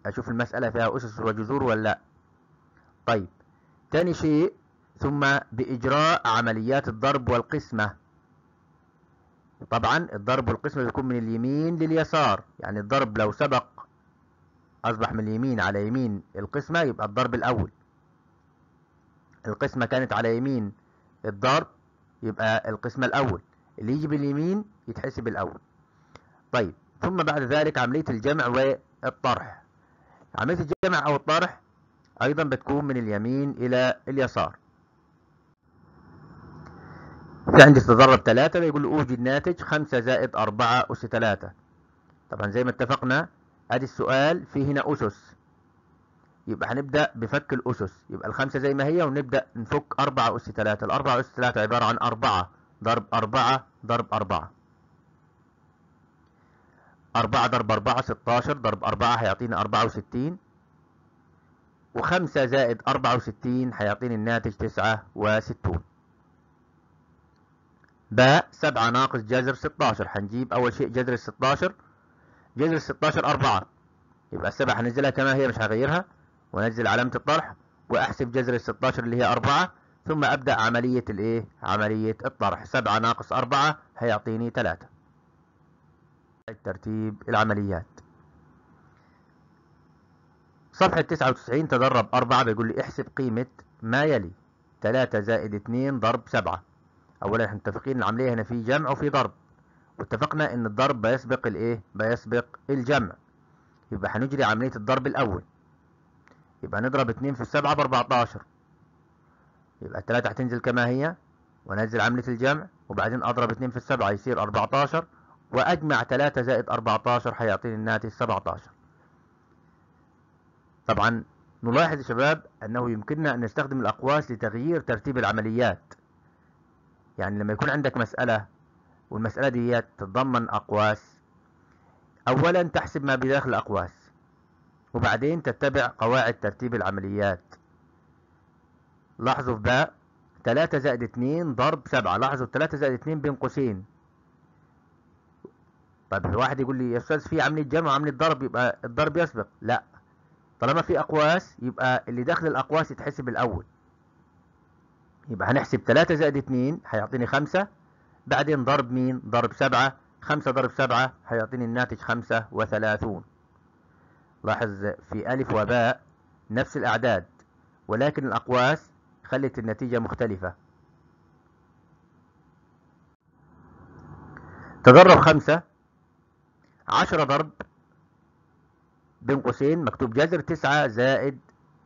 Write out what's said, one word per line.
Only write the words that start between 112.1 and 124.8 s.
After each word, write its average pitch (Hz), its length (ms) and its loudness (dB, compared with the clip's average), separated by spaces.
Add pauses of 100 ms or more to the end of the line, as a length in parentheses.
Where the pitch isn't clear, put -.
الجمع، 131 380 -2 (220)
وبعدين 104 340 -4
اضرب 120 280 0
اتنين 123 200 -4
في 123 60 -10
السبعة 120 340 -2
يصير 104 320 -2
أربعتاشر، 127 600 0 (480)
واجمع 147 500 0
تلاتة 135 400 0
زائد 120 280 0
أربعتاشر 117 640 0
هيعطيني 113 380 -2
الناتج 110 340 -4
سبعتاشر. 104 640 -6 (2250)
طبعًا 110 380 0 (380)
نلاحظ 151 360 0
يا 135 40 -10
شباب 139 400 0 (200)
أنه 120 280 -4
يمكننا 143 440 -4
أن 127 60 -4
نستخدم 135 400 -4
الأقواس 131 500 -2
لتغيير 120 500 -4